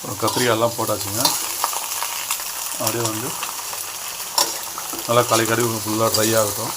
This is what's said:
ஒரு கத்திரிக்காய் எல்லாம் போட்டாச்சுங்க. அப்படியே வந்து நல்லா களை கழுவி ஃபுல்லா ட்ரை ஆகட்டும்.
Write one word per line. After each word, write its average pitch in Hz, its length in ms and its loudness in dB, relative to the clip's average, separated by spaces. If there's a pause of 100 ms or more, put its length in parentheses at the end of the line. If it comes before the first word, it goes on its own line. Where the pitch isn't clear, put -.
ஒரு 117 100 -6
கத்திரிக்காய் 113 440 2
எல்லாம் 117 200 4
போட்டாச்சுங்க. 107 440 -2 (1600)
அப்படியே 117 240 0
வந்து 113 240 -2 (1800)
நல்லா 120 140 6
களை 113 240 4
கழுவி 113 320 2
ஃபுல்லா 107 300 2
ட்ரை 110 300 4
ஆகட்டும். 107 400 0